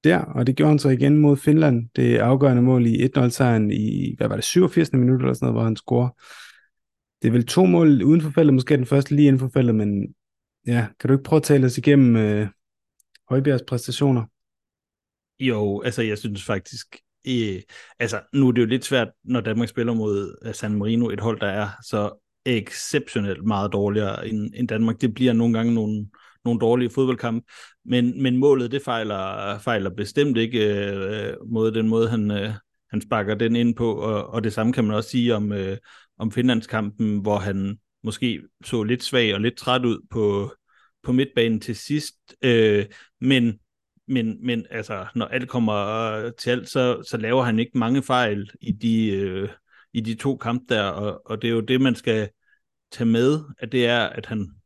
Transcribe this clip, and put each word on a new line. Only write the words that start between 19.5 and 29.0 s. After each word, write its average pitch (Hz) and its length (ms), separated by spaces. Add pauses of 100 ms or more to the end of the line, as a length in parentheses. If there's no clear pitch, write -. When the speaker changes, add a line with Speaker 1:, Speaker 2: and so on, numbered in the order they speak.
Speaker 2:
spiller 120 240
mod, 104 520
øh, 113 80
San 107 240
Marino, 113 320
et 101 100
hold, 107 200
der 104 80
er 101 220 (140)
så 104 400 (220)
exceptionelt 110 1000
meget 104 280
dårligere 101 540
end, 107 280
end 123 120
Danmark. 113 340
Det 120 120
bliver 127 200
nogle 117 200
gange 113 200
nogle, 107 340 (380)
nogle 117 140
dårlige 120 300
fodboldkampe, 123 560 (400)
men, 123 380
men 127 140
målet, 131 340
det 135 100
fejler, 101 800